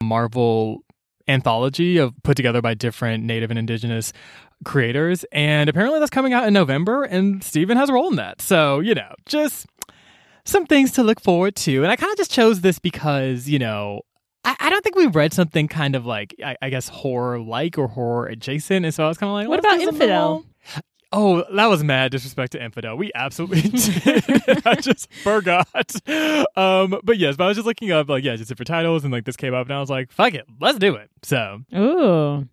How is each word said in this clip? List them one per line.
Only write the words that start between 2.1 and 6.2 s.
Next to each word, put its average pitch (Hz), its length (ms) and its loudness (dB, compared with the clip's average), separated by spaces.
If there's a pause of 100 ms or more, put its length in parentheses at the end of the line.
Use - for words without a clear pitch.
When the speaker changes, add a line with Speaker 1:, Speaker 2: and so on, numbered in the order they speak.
Speaker 1:
put 139 140 2
together 120 240 2
by 117 120 0
different 113 500 -4
Native 113 260 -4
and 117 100 -4
Indigenous 113 540 -4 (520)
creators. 143 640 0
And 147 380 2
apparently 233 300 2
that's 302 100 0
coming 262 240 0